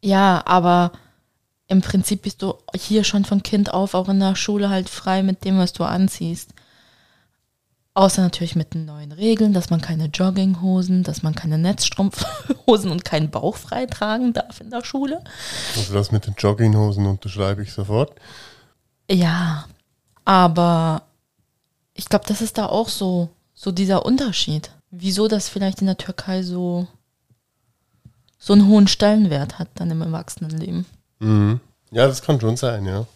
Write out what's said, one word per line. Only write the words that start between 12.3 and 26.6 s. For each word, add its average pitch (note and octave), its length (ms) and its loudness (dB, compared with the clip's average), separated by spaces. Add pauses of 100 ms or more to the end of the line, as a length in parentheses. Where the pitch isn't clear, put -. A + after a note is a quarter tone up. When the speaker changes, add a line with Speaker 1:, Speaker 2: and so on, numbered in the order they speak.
Speaker 1:
<laughs> - 0 -
und F3 120 -4
keinen D#3 260 -2
Bauch D3+ 280 -4
frei - 300 -8
tragen A#3 460 -2
darf - 280 -8
in - 80 -20
der A#3+ 160 -8
Schule. C#4 360 -6 (540)
Speaker 2:
Also G2 180 -4
das G2+ 180 0
mit G#2+ 140 0
den G2+ 100 -6
Jogginghosen G#2 680 2
unterschreibe G2 560 -4
ich G2 120 -10
sofort. G#2 400 -2 (1000)
Speaker 1:
Ja, E3+ 540 0 (580)
aber E3+ 800 2 (880)
ich - 140 -14
glaub, G3+ 180 0
das G#3 160 -4
ist A3+ 160 -6
da G#3+ 100 -2
auch A3 220 -2
so, F3+ 400 -2 (240)
so - 180 -8
dieser F#3+ 340 0
Unterschied. G#3+ 680 -2 (200)
Wieso F#3+ 360 -2
das G#3+ 220 -2
vielleicht F#3+ 320 -4
in G3 60 0
der F#3 100 0
Türkei F#3 440 -8
so, F3+ 460 -4 (1500)